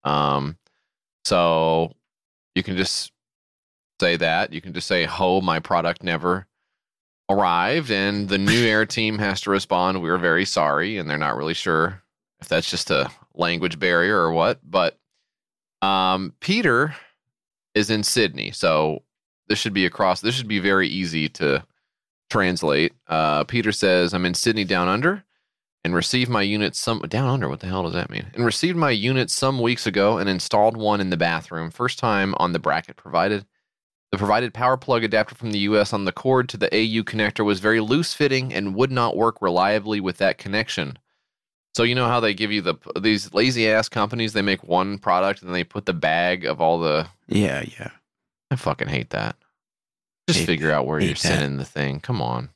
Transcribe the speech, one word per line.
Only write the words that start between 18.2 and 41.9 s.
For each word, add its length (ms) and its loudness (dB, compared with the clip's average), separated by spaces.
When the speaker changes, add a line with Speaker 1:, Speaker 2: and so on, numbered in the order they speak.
Speaker 1:
so 500 0
this 120 -2
should 140 -4
be 120 2
across, 360 0
this 140 -2
should 140 -6
be 100 0
very 300 2
easy 400 -2
to 360 -2
translate. 640 2
Uh, 380 0
Peter 260 -2
says, 420 2
"I'm 120 -2
in 80 -2
Sydney 320 0
Down 240 0
Under 340 -2
and 100 -2
received 340 0
my 120 0
unit 340 0
some," 240 -4
Down 300 -2
Under, 180 0
what 140 -6
the 60 -10
hell 160 -2
does 100 -4
that 160 -4
mean? 240 -10
"And 120 -4
received 320 0
my 140 2
unit 400 0
some 300 0
weeks 260 0
ago 300 2
and 120 0
installed 460 2
one 260 0
in 80 0
the 80 0
bathroom. 540 -2
First 280 -4
time 400 0
on 140 0
the 60 -2
bracket 380 -4
provided. 480 -2
The 80 -4
provided 340 2
power 240 2
plug 260 0
adapter 300 0
from 180 -8
the 80 -2
U 200 2
S 120 2
on 140 -2
the 60 0
cord 380 0
to 80 -12
the 180 0
A 80 4
U 200 -2
connector 400 -2
was 160 2
very 200 2
loose 340 0
fitting 400 0
and 220 -4
would 160 0
not 260 0
work 240 0
reliably 580 2
with 180 -4
that 200 2
connection." 600 -4
So 60 0
you 140 2